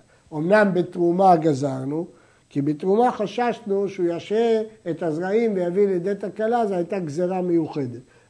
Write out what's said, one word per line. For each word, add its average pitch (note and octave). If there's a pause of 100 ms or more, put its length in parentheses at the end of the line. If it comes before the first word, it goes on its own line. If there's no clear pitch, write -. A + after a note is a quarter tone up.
(340)
אמנם G3
בתרומה F3+
גזרנו, C#3+ (480)
כי D3
בתרומה F#3+
חששנו G3+
שהוא F#3
ישהה A3 (300)
את D#3
הזרעים F#3+
ויביא F3+
לידי F#3+
תקלה, A3
זו G3
הייתה F3
גזרה F3+
מיוחדת. D#3 (300)